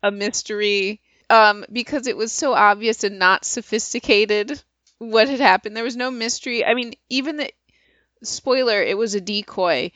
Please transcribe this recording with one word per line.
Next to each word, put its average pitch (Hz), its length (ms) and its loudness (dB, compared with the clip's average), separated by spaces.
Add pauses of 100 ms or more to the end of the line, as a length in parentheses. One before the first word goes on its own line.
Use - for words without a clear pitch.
a 202 100 0
mystery, 208 880 -4 (280)
um, 214 400 6
because 247 380 -6
it - 80 -2
was 220 160 -4
so 269 220 -2
obvious 208 500 2
and 202 160 -4
not 185 240 2
sophisticated 214 1200 -2 (360)
what 220 280 2
had 269 140 -2
happened. 208 340 2
There 226 80 -6
was 240 140 -6
no 247 120 -4
mystery. 240 540 -4
I 202 100 2
mean, 240 200 -4 (160)
even 269 260 -4
the 294 160 -8 (720)
Spoiler, 240 580 0
it 185 160 0
was 214 160 -2
a 202 80 -2
decoy, 185 760 -2